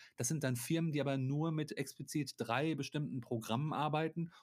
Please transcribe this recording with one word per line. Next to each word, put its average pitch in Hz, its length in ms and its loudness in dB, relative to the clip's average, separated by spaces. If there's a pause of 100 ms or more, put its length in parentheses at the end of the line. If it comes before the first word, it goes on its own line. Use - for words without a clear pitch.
(160)
Das 120 120 -2
sind 151 160 0
dann 127 120 2
Firmen, 165 360 2
die 147 80 2
aber 135 180 2
nur 147 340 2
mit 151 240 -2
explizit - 640 -4
drei 135 360 2
bestimmten 139 460 -2
Programmen 123 520 -2
arbeiten 156 580 0 (120)